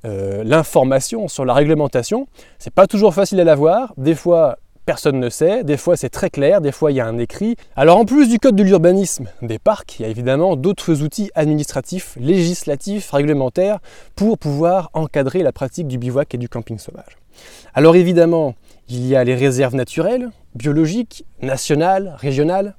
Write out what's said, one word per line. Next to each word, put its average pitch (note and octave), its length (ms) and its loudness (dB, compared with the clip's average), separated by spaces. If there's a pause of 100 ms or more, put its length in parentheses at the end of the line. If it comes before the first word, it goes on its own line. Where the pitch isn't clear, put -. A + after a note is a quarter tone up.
euh, G2 360 -6
l'information C#3+ 840 0
sur - 160 -6
la B2 80 0
réglementation. D3 760 0 (300)
C'est - 140 -16
pas - 140 4
toujours G3+ 260 2
facile F#3+ 280 0
à F3 40 6
l'avoir. E3 540 2
Des D3 160 0
fois, E3 420 2 (280)
personne D3 340 -2
ne B2 120 -2
sait, F3 340 0
des C#3+ 140 -2
fois - 180 0
c'est C3 140 -6
très - 180 -6
clair, D#3 320 2
des C#3+ 100 -2
fois D3+ 220 -2
il C3+ 40 0
y C3 40 0
a A2+ 60 -2
un A2+ 100 -6
écrit. G3+ 400 -4 (180)
Alors D#3+ 220 6
en A3+ 80 4
plus B3+ 240 4
du A#3 100 2
code B3+ 160 4
de G3 80 4
l'urbanisme F#3 680 2 (100)
des A2 180 -8
parcs, - 400 -4
il A#2+ 40 -10
y - 20 -8
a A2 40 -6
évidemment C3+ 480 0
d'autres D#3+ 440 -2
outils D#3 340 -6
administratifs, D3+ 840 -4
législatifs, F3 920 -2
réglementaires D3 680 0 (360)
pour G#3 220 0
pouvoir D#3+ 560 -2
encadrer C#3+ 500 -2
la E3 100 0
pratique C#3+ 360 -8
du B2+ 80 -6
bivouac B2+ 380 -4
et B2 40 -6
du A#2+ 120 -8
camping A2+ 260 -10
sauvage. - 400 -18 (560)
Alors D#3+ 240 6
évidemment, E3+ 600 2 (340)
il B2 160 -6
y C3+ 100 2
a B2+ 80 4
les B2+ 100 0
réserves B2+ 400 0
naturelles, G3 540 -4 (260)
biologiques, D#3 680 -4 (160)
nationales, D#3 800 -2
régionales. E3 600 -2